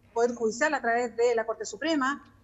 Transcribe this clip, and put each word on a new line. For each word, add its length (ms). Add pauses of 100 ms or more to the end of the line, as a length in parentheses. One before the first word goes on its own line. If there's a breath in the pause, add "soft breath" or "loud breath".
(140)
Poder 220
Judicial 380
a 60
través 360
de 180
la 100
Corte 200
Suprema. 600 (200)